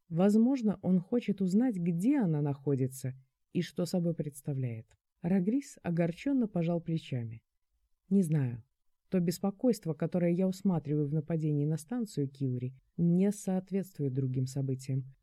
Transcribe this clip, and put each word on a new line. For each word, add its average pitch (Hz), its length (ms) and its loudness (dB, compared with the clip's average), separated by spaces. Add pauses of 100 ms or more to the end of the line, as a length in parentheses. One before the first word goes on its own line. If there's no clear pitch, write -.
Возможно, 214 720 4
он 180 180 2
хочет 208 400 -2
узнать, 202 360 2
где 180 440 2
она 160 200 2
находится 139 720 -2 (380)
и 175 100 -2
что 175 240 -4
собой 170 280 0
представляет». 135 720 -6 (360)
Рагрис 196 600 0
огорчённо 175 640 0
пожал 170 340 -2
плечами. 123 640 -6 (680)
Не 196 120 4
знаю. 135 400 0 (460)
То 190 120 0
беспокойство, 196 720 0
которое 170 380 0
я 185 160 2
усматриваю 151 580 0
в 143 80 -4
нападении 156 500 0
на 156 120 0
станцию 208 520 -4
Килри, 127 460 -4 (220)
не 175 340 4
соответствует 185 840 -4
другим 131 340 0
событиям. 135 580 -4 (180)